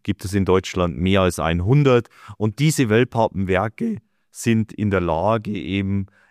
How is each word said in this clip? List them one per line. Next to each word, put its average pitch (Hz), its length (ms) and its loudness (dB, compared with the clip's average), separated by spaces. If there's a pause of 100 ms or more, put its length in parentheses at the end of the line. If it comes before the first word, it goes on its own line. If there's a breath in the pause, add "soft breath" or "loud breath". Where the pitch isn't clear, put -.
gibt - 240 -6
es 92 80 -6
in 98 120 0
Deutschland 90 520 0
mehr 95 240 2
als 90 160 0
einhundert. 117 720 2 (300 loud breath)
Und 107 200 -4
diese 143 320 2
Wellpappenwerke 107 1080 0 (340)
sind 113 400 0
in 104 180 -2
der 95 120 2
Lage, 98 500 -2
eben 98 560 -4 (240 soft breath)